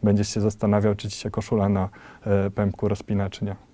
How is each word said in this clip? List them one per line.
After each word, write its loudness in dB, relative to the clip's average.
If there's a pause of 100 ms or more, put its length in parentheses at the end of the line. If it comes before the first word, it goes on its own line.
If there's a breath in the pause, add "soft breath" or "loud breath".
będziesz 4
się -2
zastanawiał, 2
czy -8
ci -10
się -8
koszula 0
na, 0 (360 loud breath)
e, 2
pępku -2
rozpina, -2
czy -8
nie. -6 (180)